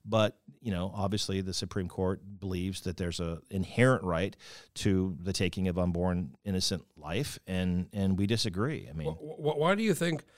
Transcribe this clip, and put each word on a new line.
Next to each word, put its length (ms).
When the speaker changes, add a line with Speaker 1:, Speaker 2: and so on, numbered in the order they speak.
Speaker 1:
But, 320
you 100
know, 240
obviously 460
the 120
Supreme 340
Court 340
believes 420
that 160
there's 220
a 200
inherent 520
right 320
to 460
the 100
taking 360
of 100
unborn 540
innocent 400
life, 480
and, 480
and 240
we 80
disagree. 640
I 40
mean, 180
Speaker 2:
Wh-, 260
wh-, 220
why 160
do 80
you 100
think? 300